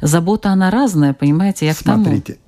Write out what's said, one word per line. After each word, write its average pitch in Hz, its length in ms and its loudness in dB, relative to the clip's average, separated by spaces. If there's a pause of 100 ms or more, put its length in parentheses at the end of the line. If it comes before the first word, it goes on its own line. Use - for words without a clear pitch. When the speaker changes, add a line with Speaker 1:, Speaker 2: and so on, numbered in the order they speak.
Speaker 1:
Забота, 170 480 0
она 185 200 2
разная, 190 440 2
понимаете, 156 520 0
я 156 80 -2
к - 80 -10
тому. 214 220 0
Speaker 2:
Смотрите, - 440 -2